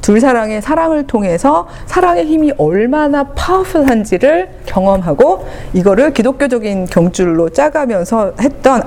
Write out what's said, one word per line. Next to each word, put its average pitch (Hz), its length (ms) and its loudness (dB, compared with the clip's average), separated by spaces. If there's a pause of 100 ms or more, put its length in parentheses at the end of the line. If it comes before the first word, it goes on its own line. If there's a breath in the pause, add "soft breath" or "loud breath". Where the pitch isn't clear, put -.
둘 208 180 4
사랑의 226 400 0
사랑을 302 460 0
통해서 226 600 0 (200 loud breath)
사랑의 349 400 0
힘이 311 320 2
얼마나 277 680 0
파워풀한지를 294 1300 0 (160)
경험하고 196 800 0 (260 loud breath)
이거를 196 400 2
기독교적인 214 720 -2
경줄로 170 640 0
짜가면서 226 920 -2
했던 240 460 2